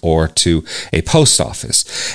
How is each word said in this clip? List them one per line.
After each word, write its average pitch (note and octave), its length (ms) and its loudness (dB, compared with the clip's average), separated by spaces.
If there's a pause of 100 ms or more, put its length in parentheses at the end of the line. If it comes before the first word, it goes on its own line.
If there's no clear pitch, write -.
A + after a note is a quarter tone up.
or D#2+ 260 2
to E2 380 0 (260)
a E2+ 120 2
post - 360 4
office. - 760 -4